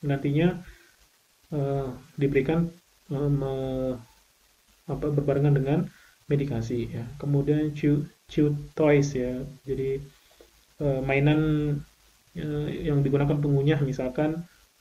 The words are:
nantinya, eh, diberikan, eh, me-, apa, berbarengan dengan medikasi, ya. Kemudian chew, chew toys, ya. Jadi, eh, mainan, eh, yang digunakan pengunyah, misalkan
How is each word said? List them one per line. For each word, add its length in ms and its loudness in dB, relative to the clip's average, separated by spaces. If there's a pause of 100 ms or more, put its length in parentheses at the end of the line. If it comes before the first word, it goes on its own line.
nantinya, 560 0 (960)
eh, 340 -2 (300)
diberikan, 480 2 (480)
eh, 160 0
me-, 680 -2 (880)
apa, 240 -4
berbarengan 480 2
dengan 220 2 (500)
medikasi, 640 -2
ya. 240 -8
Kemudian 560 0
chew, 320 2 (240)
chew 240 2 (240)
toys, 400 4
ya. 240 -4 (240)
Jadi, 320 -4 (800)
eh, 240 0
mainan, 380 4 (1000)
eh, 480 -6
yang 160 2
digunakan 320 2
pengunyah, 480 2
misalkan 640 -2 (360)